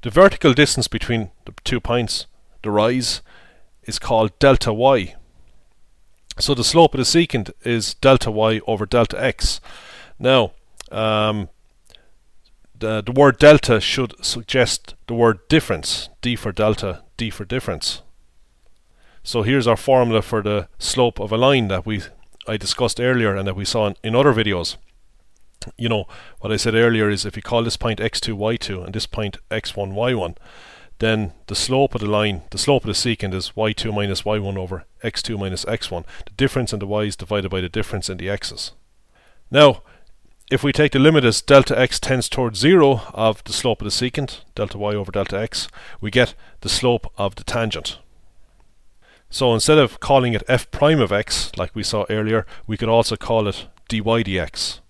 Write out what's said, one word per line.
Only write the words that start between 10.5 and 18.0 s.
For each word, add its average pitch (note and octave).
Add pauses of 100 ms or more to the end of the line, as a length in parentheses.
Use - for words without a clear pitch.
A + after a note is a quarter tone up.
um, G#2+ (1300)
the, A2
the G#2+
word C#3
delta C#3+
should -
suggest - (120)
the A#2+
word A#2
difference. - (100)
D A#2+
for G#2+
delta, G#2 (140)
D A2+
for G2+
difference. - (1200)